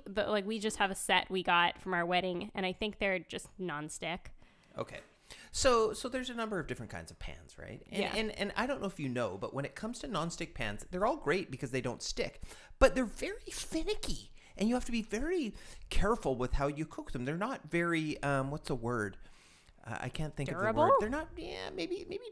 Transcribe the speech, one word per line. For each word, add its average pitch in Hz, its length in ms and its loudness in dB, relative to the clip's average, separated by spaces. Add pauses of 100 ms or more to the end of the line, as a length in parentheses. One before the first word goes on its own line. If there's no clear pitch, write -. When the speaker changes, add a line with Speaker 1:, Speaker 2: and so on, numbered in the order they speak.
(140)
Speaker 1:
that, 202 160 2
like, 202 160 2
we 220 140 -2
just 214 180 -2
have 196 140 4
a 190 40 -2
set - 360 4
we 185 100 2
got 175 400 6
from 185 140 -2
our 170 100 4
wedding, 180 480 2
and 196 100 0
I 185 100 0
think 208 260 -4
they're 196 180 2
just 165 300 -8 (120)
nonstick. 160 600 -4 (580)
Speaker 2:
Okay. - 220 -8 (580)
So, 233 360 6
so 247 160 -6
there's 254 200 -4
a 247 40 -8
number 220 260 -2
of 143 80 -4
different 120 240 -6
kinds 82 200 -10
of 82 80 -18
pans, 78 380 -10
right? - 320 -12
And, 202 120 -2
Speaker 1:
Yeah. - 120 -2
Speaker 2:
and, 214 240 -2
and 202 200 -2
I 226 100 0
don't 277 140 -4
know 196 60 -2
if 185 120 -6
you 143 80 -2
know, 117 320 -2
but 107 140 -6
when 139 100 -2
it - 100 -8
comes 226 260 -8
to - 80 -6
nonstick 170 460 -4
pans, 107 380 -4
they're 185 140 0
all 285 100 4
great 180 340 0
because 131 220 -6
they 127 80 0
don't 120 240 -4
stick, - 380 -4 (360)
but - 160 10
they're 254 120 2
very 349 440 -6
finicky. - 840 -2 (260)
And 202 100 2
you 240 80 4
have 247 100 0
to 247 60 -2
be 233 100 2
very 262 520 -2 (360)
careful 196 460 6
with 123 200 0
how 139 120 4
you 151 180 -2
cook - 280 -8
them. 123 100 -2
They're 147 140 -2
not 226 240 -4 (100)
very, 170 500 2
um, 139 300 2
what's 151 160 -6
the 143 80 0
word? 113 400 0 (720)
Uh, 110 140 -6
I 131 80 -4
can't 156 260 -4
think 139 140 -2
of - 80 -2
the 185 80 0
word. 220 100 2
Speaker 1:
Durable? 359 240 8
Speaker 2:
They're 214 100 2
not, 311 280 -2
yeah, - 360 -8
maybe, 359 360 -4
maybe 480 220 -8